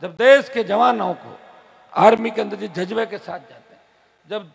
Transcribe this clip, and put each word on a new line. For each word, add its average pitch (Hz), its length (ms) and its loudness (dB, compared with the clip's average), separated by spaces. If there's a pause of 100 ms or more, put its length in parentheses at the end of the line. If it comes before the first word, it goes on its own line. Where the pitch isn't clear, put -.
जब 175 140 -12
देश 269 320 6
के 233 160 -4
जवानों 208 500 0
को - 240 -18 (580)
आर्मी 226 340 4
के 220 100 -6
अंदर 208 160 -6
जिस 202 140 -12
जज्बे 185 360 -6
के 196 120 -14
साथ 175 200 -14
जाते - 360 -20
हैं, - 60 -20 (500)
जब 190 240 -10